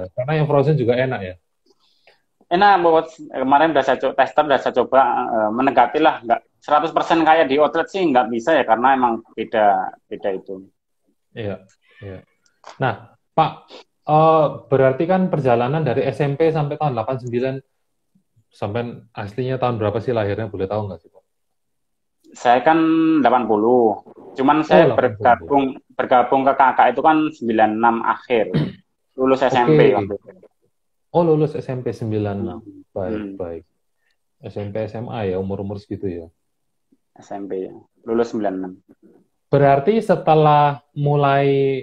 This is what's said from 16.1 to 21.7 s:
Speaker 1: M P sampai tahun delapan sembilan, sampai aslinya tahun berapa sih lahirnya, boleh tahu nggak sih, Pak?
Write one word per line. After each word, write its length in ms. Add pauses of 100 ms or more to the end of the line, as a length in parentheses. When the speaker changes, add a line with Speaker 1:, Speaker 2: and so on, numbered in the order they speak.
Speaker 1:
M 160
P 160
sampai 240
tahun 160
delapan 240
sembilan, 360 (920)
sampai 340 (300)
aslinya 480
tahun 160
berapa 240
sih 160
lahirnya, 320
boleh 240
tahu 160
nggak 160
sih, 80
Pak? 120 (1080)